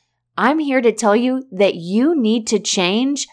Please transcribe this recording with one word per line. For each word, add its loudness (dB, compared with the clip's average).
I'm 0
here 0
to 4
tell 2
you -2
that 2
you 0
need 0
to 0
change -2